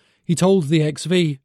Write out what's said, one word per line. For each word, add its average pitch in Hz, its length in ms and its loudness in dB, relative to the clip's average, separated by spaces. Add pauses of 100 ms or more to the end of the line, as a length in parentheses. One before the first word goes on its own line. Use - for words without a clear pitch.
(240)
He 170 100 -2
told 180 340 2
the 156 140 2
X 151 240 -4
V, 160 400 -2